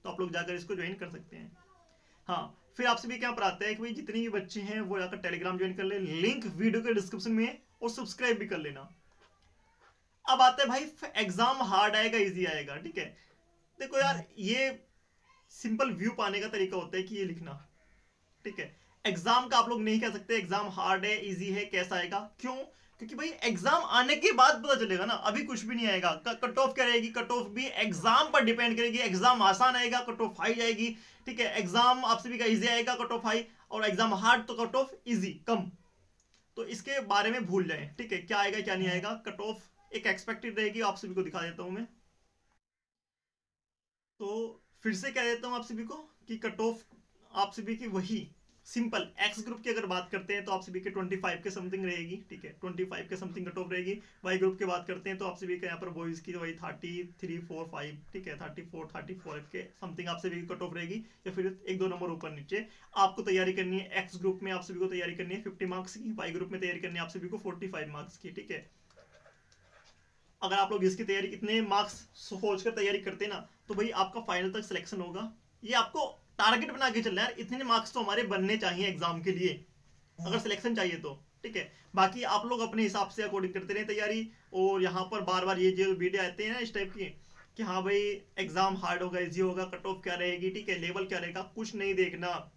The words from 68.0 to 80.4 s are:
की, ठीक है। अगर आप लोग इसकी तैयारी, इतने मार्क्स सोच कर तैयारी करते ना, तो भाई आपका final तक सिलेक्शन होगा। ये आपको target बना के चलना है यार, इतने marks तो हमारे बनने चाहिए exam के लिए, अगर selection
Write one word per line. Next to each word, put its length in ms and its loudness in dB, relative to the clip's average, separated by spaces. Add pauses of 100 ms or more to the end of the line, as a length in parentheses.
की, 140 -14
ठीक 200 -12
है। 160 -8 (1800)
अगर 140 2
आप 160 4
लोग 120 2
इसकी 200 4
तैयारी, 260 0
इतने 340 0
मार्क्स 280 2 (280)
सोच 420 -2
कर 100 2
तैयारी 280 2
करते 260 -4
ना, 200 -6 (220)
तो 60 -6
भाई 240 0
आपका 240 0
final 300 0
तक 120 -4
सिलेक्शन 360 -6
होगा। 320 -8 (300)
ये 120 -4
आपको 440 0 (200)
target 340 4
बना 180 2
के 120 2
चलना 200 0
है 60 0
यार, 120 -8
इतने 240 -6
marks 280 2
तो 80 -2
हमारे 240 0
बनने 320 2
चाहिए 300 0
exam 360 -2
के 100 0
लिए, 180 0 (680)
अगर 200 -2
selection 360 -2